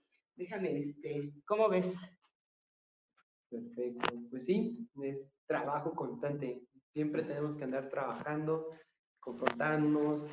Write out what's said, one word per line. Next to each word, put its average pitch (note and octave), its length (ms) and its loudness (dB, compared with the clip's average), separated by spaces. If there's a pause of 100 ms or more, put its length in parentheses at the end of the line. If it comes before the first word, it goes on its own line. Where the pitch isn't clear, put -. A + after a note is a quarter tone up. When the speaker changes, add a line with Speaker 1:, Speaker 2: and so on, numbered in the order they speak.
(360)
Speaker 1:
Déjame, F3 440 -2
este, C#3+ 540 -4 (120)
¿cómo G#3+ 240 4
ves? F#3 260 4 (1500)
Speaker 2:
Perfecto. A#2+ 600 -4 (200)
Pues B2+ 160 -8
sí, A3 320 2 (260)
es C#3 260 -4 (180)
trabajo D3 480 0
constante. C3+ 680 -4 (300)
Siempre D3+ 300 2
tenemos D3 340 -2
que C#3+ 60 -6
andar C3+ 260 -2
trabajando, D3+ 800 0 (520)
confrontarnos, D3 1000 4 (120)